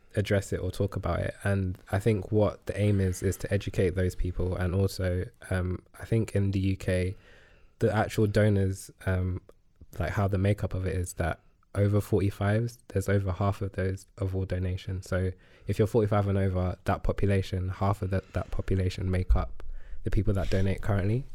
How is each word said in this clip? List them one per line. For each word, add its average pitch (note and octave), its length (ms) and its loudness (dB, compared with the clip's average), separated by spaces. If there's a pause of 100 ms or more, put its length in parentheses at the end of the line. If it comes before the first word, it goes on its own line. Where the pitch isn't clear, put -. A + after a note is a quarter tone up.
(160)
address G2+ 380 0
it F#2+ 60 0
or F#2 120 -4
talk - 240 -2
about F2+ 240 -2
it. - 140 -2 (100)
And G2 340 0 (140)
I G2 80 2
think G#2 320 0
what G#2 360 2
the - 120 -4
aim G2+ 220 4
is, F#2 220 0
is F#2+ 140 0
to - 140 -6
educate G2 440 0
those F#2 180 0
people. F2+ 420 -2
And F2+ 200 -2
also, F#2 500 0 (240)
um, F#2 320 -2 (180)
I - 60 -12
think A2+ 300 0
in G2 160 2
the F#2+ 80 0
U F#2+ 180 0
K, F#2 380 0 (640)
the A2+ 140 2
actual G#2+ 340 2
donors, G2+ 640 2 (160)
um, F#2 340 -2 (580)
like, E2 120 -2
how G2+ 160 0
the G2 100 -2
makeup F#2+ 380 0
of F#2 100 -4
it E2 100 -2
is F2 180 -4
that - 260 -4 (340)
over G2+ 260 4
forty-fives, G2+ 800 0 (120)
there's G2 200 -2
over G2 220 2
half G2 320 0
of F#2+ 100 -4
those F#2+ 320 -2 (140)
of F#2+ 160 -2
all F#2+ 100 -2
donations. F#2 640 -4
So F#2 220 0 (340)
if - 140 0
you're G#2 80 4
forty-five G#2 400 2
and G2 100 2
over, F#2 480 0
that F#2 160 0
population, F#2+ 680 0
half G2 340 0
of F#2+ 80 -2
that, F#2+ 220 -2
that - 180 -6
population F#2 580 0
make F2+ 260 2
up - 280 -2 (420)
the A2+ 60 -4
people G#2 240 4
that - 160 0
donate F#2+ 300 2
currently. G#2 540 0